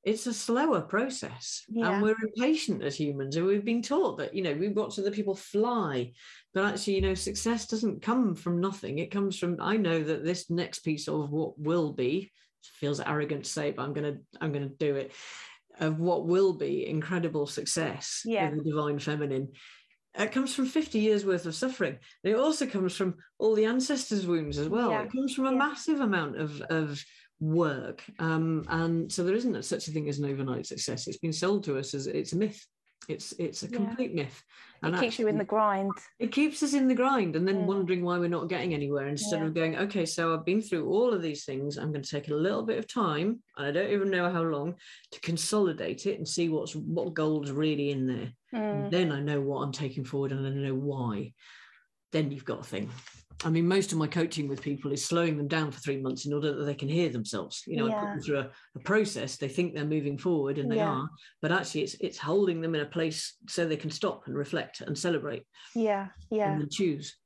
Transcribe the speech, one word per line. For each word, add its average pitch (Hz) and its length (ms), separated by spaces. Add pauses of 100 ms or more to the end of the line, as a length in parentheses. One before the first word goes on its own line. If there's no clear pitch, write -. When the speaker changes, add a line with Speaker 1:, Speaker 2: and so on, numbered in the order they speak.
Speaker 1:
it's 214 240
a 233 40
slower 233 480
process. - 880
Speaker 2:
Yeah. 226 220
Speaker 1:
And 202 120
we're 214 200
impatient 247 640
as 139 140
humans, 139 380
and 170 80
we've 202 200
been 233 180
taught 285 360
that, 147 140
you 190 100
know, 156 120
we've 190 200
got 208 180
to 202 100
the 202 80
people 202 240
fly. 190 800 (420)
But 190 100
actually, 202 300
you 190 80
know, 190 120
success 208 520
doesn't 214 340
come 220 360
from 175 240
nothing. 180 400
It 170 100
comes 196 260
from, 175 240
I 208 160
know 165 260
that 151 220
this 175 260
next 170 280
piece 151 300
of 151 220
what 151 280
will 156 340
be, 147 380 (320)
feels 143 380
arrogant 147 440
to - 60
say, 147 220
but 127 100
I'm 143 100
gonna, 147 220 (260)
I'm 156 120
gonna 143 160
do 143 260
it, 135 180 (680)
of 156 180
what 170 280
will 185 280
be 143 320
incredible 156 600
success - 800
Speaker 2:
Yeah. 208 240
Speaker 1:
of 147 80
the 156 80
divine 147 360
feminine. 139 480 (680)
It 214 140
comes 262 220
from 262 120
fifty 262 340
years 208 260
worth 175 180
of 165 100
suffering. 214 440 (260)
And 196 80
it 220 60
also 302 280
comes 185 300
from 185 200 (220)
all 220 160
the 214 120
ancestors' 254 600
wounds 151 320
as 151 100
well. 226 220
Speaker 2:
Yeah. 214 120
Speaker 1:
It - 100
comes 262 220
from 269 120
a 262 60
Speaker 2:
Yeah. 254 60
Speaker 1:
massive 294 420
amount 175 400
of, 147 200 (100)
of 151 340 (360)
work. 156 600 (160)
Um, 160 500
and 165 440
so 180 100
there 185 140
isn't 233 280
such - 220
a 151 60
thing 151 160
as 143 100
an 143 100
overnight 135 380
success. 127 400
It's - 120
been 165 140
sold 190 320
to 139 140
us 139 160
as 139 140
it's - 240
a 160 40
myth. 208 300 (420)
It's, - 300
it's - 240
a 101 60
Speaker 2:
Yeah. 240 80
Speaker 1:
complete 233 360
myth. 139 300 (400)
And 160 120
Speaker 2:
It 180 60
keeps 226 200
you 214 80
in 214 80
Speaker 1:
actually 208 80
Speaker 2:
the 202 40
grind. 202 440 (260)
Speaker 1:
it 233 140
keeps 302 320
us 269 100
in 262 140
the 254 80
grind 226 400
and 175 100
then 196 160
Speaker 2:
Mm. 175 40
Speaker 1:
wondering 185 380
why 175 140
we're 175 100
not 170 200
getting 170 260
anywhere, 143 340
instead 165 320
Speaker 2:
Yeah. 160 60
Speaker 1:
of 160 80
going, 160 220
"Okay, 202 280
so 165 300
I've 160 100
been 196 160
through 175 280
all 233 260
of 175 80
these 151 220
things. 143 340
I'm 151 140
gonna 143 120
take 147 240
a 151 60
little 202 300
bit 220 140
of 220 100
time, 196 520 (160)
and 139 100
I 143 40
don't 175 200
even 196 200
know 180 200
how 170 120
long, 165 320 (380)
to - 80
consolidate 165 840
it 196 120
and 165 100
see 170 200
what's, 156 280
what 160 380
gold's 156 380
really 143 400
in 131 140
there." 123 260 (200)
Speaker 2:
Mm. 208 380
Speaker 1:
Then 170 220
I 139 80
know 147 200
what 135 220
I'm 139 100
taking 135 320
forward 139 280
and 135 140
I 135 40
know 139 240
why. 127 580 (800)
Then 151 200
you've 135 120
got - 160
a - 40
thing. - 260 (540)
I 165 60
mean, 165 180
most 196 240
of 160 60
my 151 100
coaching 160 400
with 139 140
people 143 300
is - 120
slowing 170 320
them 143 100
down 151 240
for - 100
three 135 200
months 131 260
in 143 60
order 147 200
that 139 120
they 143 100
can 135 140
hear 165 200
themselves. 107 600
You - 80
know, - 100
I 226 60
put 208 100
Speaker 2:
Yeah. 208 120
Speaker 1:
them 151 60
through 143 200
a, 131 100 (240)
a - 60
process. 202 560
They 139 120
think 175 260
they're 147 100
moving 147 340
forward, 147 400
and 185 120
they 226 80
Speaker 2:
Yeah. 208 120
Speaker 1:
are, 135 180 (320)
but 160 120
actually 165 300
it's, - 180
it's - 180
holding 175 420
them 165 140
in 151 60
a 147 60
place 160 500 (120)
so 170 160
they 156 120
can 151 160
stop - 340
and 135 100
reflect 143 440
and 143 180
celebrate 147 460 (320)
Speaker 2:
Yeah, 202 320 (240)
yeah. 208 200
Speaker 1:
and 151 100
then 147 80
choose. 151 560